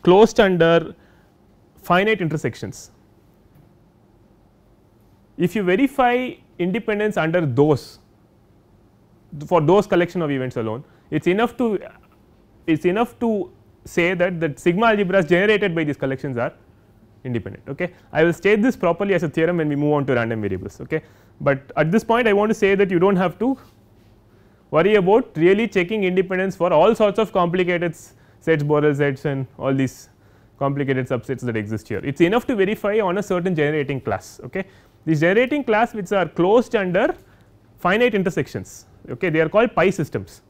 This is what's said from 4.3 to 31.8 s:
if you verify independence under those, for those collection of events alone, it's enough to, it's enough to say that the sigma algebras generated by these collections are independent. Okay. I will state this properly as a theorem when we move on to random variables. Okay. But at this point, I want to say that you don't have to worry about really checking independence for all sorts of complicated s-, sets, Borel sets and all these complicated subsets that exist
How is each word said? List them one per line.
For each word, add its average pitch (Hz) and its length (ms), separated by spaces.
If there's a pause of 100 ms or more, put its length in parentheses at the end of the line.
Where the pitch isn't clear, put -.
if 175 180
you 220 60
verify 247 720 (260)
independence 208 600
under 165 280
those, 139 540 (1500)
for 170 160
those 185 240
collection 175 380
of 147 80
events 127 260
alone, 113 260 (280)
it's 156 160
enough 214 300
to, 220 200 (880)
it's 160 200
enough 208 340
to 220 320 (340)
say 175 280
that 175 260
the 156 180
sigma 185 300
algebras 196 400
generated 196 460
by 165 100
these 147 120
collections 135 420
are 123 160 (680)
independent. 113 460
Okay. 175 240 (180)
I 156 120
will 170 100
state 202 280
this 247 140
properly 190 380
as 175 100
a 156 60
theorem 165 280
when 156 120
we 143 60
move 147 180
on 143 140
to 143 60
random 117 280
variables. 95 400
Okay. 151 200 (400)
But 139 360
at 160 140
this 214 120
point, 233 240
I 208 60
want 202 160
to 208 40
say 196 220
that 190 160
you 202 80
don't 196 160
have 180 240
to 262 180 (1120)
worry 175 260
about 202 400
really 196 320
checking 196 360
independence 185 520
for 175 160
all 175 220
sorts 202 240
of 220 140
complicated 175 640
s-, - 200 (280)
sets, 160 200
Borel 147 320
sets 143 320
and 135 220 (100)
all 135 160
these 135 360 (500)
complicated 139 480
subsets 123 320
that 120 160
exist 107 320